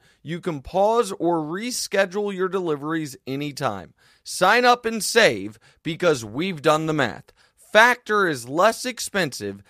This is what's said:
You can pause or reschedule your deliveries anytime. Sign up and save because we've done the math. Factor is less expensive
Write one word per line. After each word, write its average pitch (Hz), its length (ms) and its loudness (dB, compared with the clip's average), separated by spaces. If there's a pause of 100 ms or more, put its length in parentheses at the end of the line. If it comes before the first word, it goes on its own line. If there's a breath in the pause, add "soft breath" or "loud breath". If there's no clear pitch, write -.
(220 soft breath)
You 165 180 -10
can 151 220 -6
pause 208 560 0
or 170 200 0
reschedule 196 960 -4
your 185 140 -2
deliveries 160 680 -4 (100)
anytime. 131 680 -6 (300 soft breath)
Sign 220 420 2
up 240 220 4
and 226 180 -4
save 113 540 2 (240 soft breath)
because 160 420 0
we've 147 380 -6
done 156 240 2
the 156 80 0
math. 123 380 -2 (240 soft breath)
Factor 214 680 4
is 123 220 -4
less 190 380 2
expensive 131 840 -6